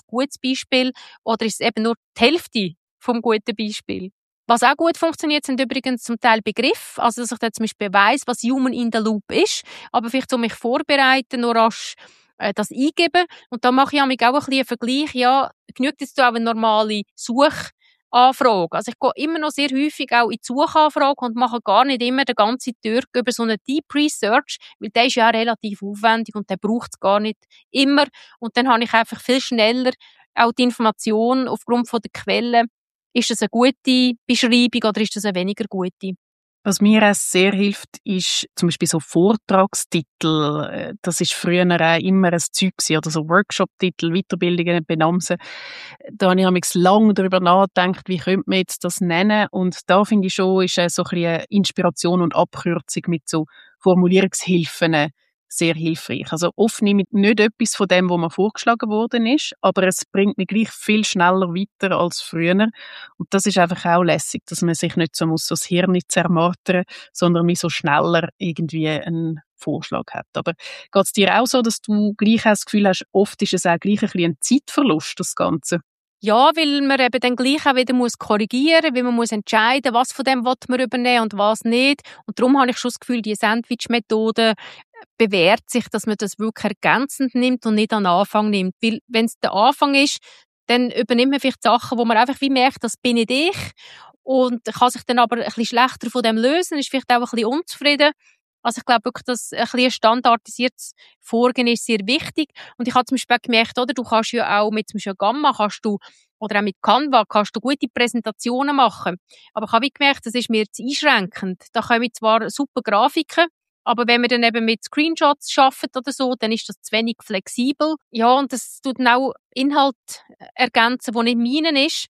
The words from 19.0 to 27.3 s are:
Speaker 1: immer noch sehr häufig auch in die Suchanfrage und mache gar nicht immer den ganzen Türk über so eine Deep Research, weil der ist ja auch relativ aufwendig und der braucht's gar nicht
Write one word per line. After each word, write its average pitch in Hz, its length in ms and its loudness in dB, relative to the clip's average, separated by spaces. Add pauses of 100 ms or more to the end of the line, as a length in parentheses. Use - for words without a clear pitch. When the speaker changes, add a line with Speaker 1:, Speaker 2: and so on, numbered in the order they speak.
Speaker 1:
immer 330 140 -4
noch 311 120 -4
sehr 277 180 -2
häufig 269 420 -4
auch 240 200 2
in 226 80 -6
die - 60 -20
Suchanfrage 294 800 0
und 233 120 -4
mache 240 260 -2
gar 214 220 4
nicht 262 180 0
immer 254 220 0
den 254 100 -2
ganzen 233 380 0 (100)
Türk 233 320 -2
über 247 160 0
so 233 140 -4
eine 220 120 -2 (120)
Deep 294 260 -6
Research, 285 640 0 (220)
weil 214 100 -10
der 233 160 2
ist 247 80 -2
ja 226 140 4
auch 233 40 4
relativ 226 480 -4
aufwendig 220 540 -2
und 208 160 -10
der 190 60 -2
braucht's 220 420 -6
gar 202 220 2
nicht 214 180 -6 (320)